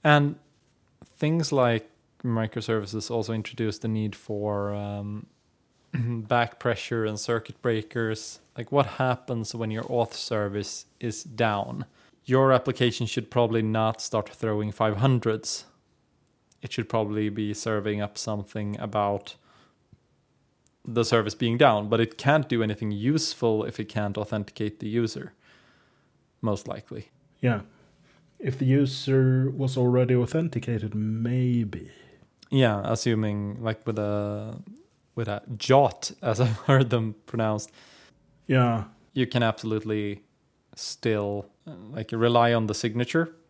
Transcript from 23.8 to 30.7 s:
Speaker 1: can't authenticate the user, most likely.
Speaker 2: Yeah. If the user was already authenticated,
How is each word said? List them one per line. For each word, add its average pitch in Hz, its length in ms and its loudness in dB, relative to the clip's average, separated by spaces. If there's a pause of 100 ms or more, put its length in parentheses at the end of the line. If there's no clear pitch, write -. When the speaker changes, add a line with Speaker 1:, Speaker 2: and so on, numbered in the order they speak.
Speaker 1:
can't 104 320 -4
authenticate 104 640 -6
the 110 80 -8
user, 113 460 -4 (1080)
most 104 260 -2
likely. 107 420 -12 (300)
Speaker 2:
Yeah. 113 220 0 (760)
If 131 180 -4
the 135 80 -2
user 131 880 4
was 135 220 -2
already 123 380 4
authenticated, 120 800 -2